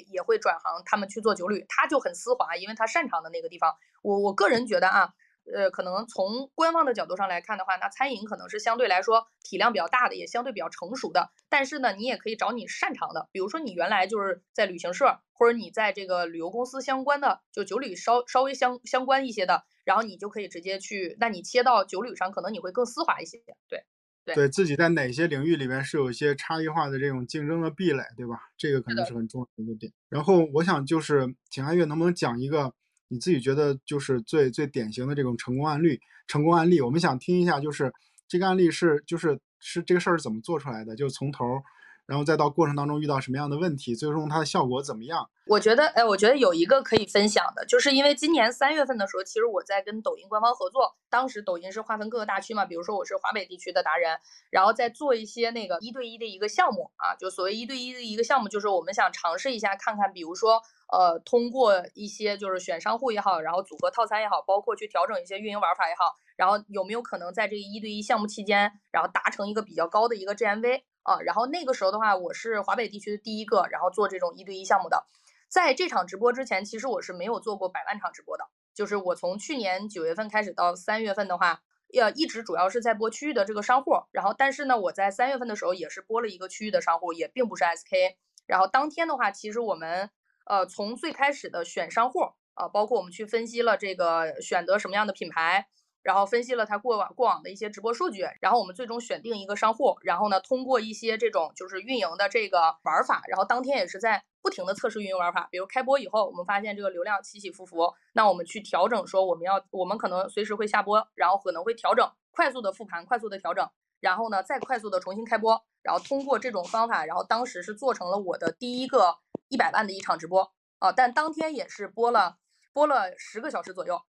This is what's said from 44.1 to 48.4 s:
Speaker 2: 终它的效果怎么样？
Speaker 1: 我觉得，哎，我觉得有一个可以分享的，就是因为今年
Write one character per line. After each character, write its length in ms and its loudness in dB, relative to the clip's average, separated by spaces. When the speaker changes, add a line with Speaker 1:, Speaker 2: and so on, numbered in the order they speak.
Speaker 2:
终 180 -2
它 100 0
的 60 0
效 200 2
果 160 -2
怎 160 -8
么 60 -12
样？ 260 -6
Speaker 1:
我 140 4
觉 160 2
得， 120 6
哎， 160 4
我 120 4
觉 100 2
得 120 8
有 160 6
一 100 2
个 180 6
可 140 0
以 100 2
分 220 4
享 260 2
的， 120 -10
就 120 4
是 140 4
因 100 6
为 140 6
今 160 0
年 200 4